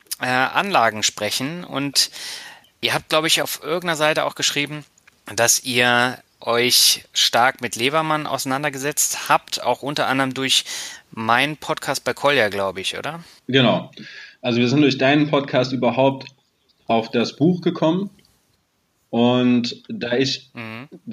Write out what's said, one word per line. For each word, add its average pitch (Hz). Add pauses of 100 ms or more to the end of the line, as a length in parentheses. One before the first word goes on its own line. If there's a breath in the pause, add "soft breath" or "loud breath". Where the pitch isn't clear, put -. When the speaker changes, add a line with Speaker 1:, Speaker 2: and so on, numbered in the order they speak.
(220)
Speaker 1:
äh, 127
Anlagen 127
sprechen. 143
Und 139 (680 loud breath)
ihr 120
habt, 151
glaub 156
ich, 165
auf -
irgendeiner 170
Seite 151
auch 139
geschrieben, 143 (520)
dass 117
ihr 123 (240)
euch -
stark -
mit 120
Levermann 151
auseinandergesetzt 139
habt, -
auch 123
unter 143
anderem 131
durch 131 (460 loud breath)
meinen 120
Podcast -
bei 123
Kolja, 135
glaub 98
ich, 92
oder? 160 (240 loud breath)
Speaker 2:
Genau. 117 (500 loud breath)
Also 120
wir 120
sind 135
durch 131
deinen 147
Podcast 135
überhaupt 131 (600)
auf 113
das 113
Buch 180
gekommen. 175 (1000)
Und 123
da 117
ich 131
Speaker 1:
Mhm. 113 (240)